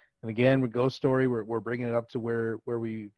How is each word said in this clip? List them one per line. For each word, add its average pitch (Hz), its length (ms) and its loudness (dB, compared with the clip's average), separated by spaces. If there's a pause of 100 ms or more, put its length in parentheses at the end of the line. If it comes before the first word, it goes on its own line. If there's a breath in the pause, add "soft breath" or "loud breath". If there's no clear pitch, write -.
(220 soft breath)
and 110 80 -6
again, 127 300 4
with 120 120 0
Ghost 123 240 0
Story, 131 320 2
we're, 117 160 -2
we're 113 160 -4
bringing 120 260 -4
it 117 80 -2
up 117 160 -2
to 127 100 -6
where, 113 440 -2
where 120 160 -4
we 110 380 -8